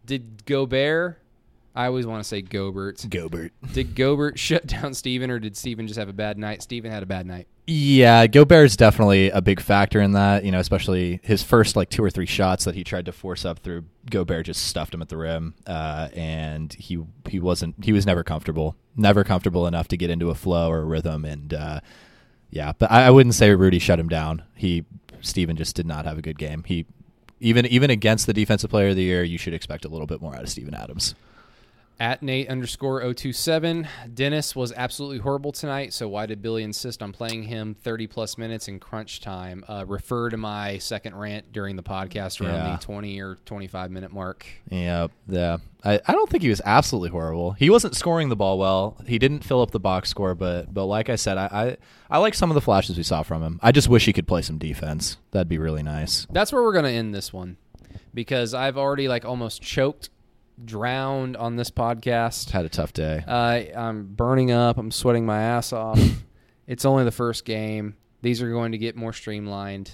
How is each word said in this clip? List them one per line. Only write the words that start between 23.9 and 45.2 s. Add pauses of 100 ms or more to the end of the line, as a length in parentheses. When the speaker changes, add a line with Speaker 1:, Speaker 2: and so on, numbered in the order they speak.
Speaker 2:
him
down. (120)
He, (340)
Steven
just
did
not
have
a
good
game.
He, (540)
even,
even
against
the
Defensive
Player
of
the
Year,
you
should
expect
a
little
bit
more
out
of
Steven
Adams. (840)
Speaker 1:
At
Nate
underscore
oh
two
seven, (260)
"Dennis
was
absolutely
horrible
tonight,
so
why
did
Billy
insist
on
playing
him
thirty
plus
minutes
in
crunch
time?"
Uh,
refer
to
my
second
rant
during
the
podcast
around
Speaker 2:
Yeah.
Speaker 1:
the
twenty
or
twenty-five
minute
mark. (240)
Speaker 2:
Yeah, (200)